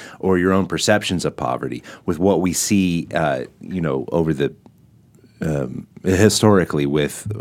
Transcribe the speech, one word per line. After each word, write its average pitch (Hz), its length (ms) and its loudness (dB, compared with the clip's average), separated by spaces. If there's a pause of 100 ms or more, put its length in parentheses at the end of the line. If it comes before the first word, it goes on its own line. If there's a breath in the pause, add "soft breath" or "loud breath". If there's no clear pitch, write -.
(200 loud breath)
or 95 180 2
your 90 160 2
own 95 120 2
perceptions 95 600 0
of 73 100 -4
poverty 64 460 -6 (240 loud breath)
with 80 140 -2
what 85 220 4
we 92 120 0
see, 90 600 0
uh, 73 300 0 (180)
you 92 200 -8
know, 67 300 -2
over 80 220 2
the, 69 200 -2 (880)
um, 71 460 -4 (160)
historically 95 800 4
with, 73 420 -2 (140)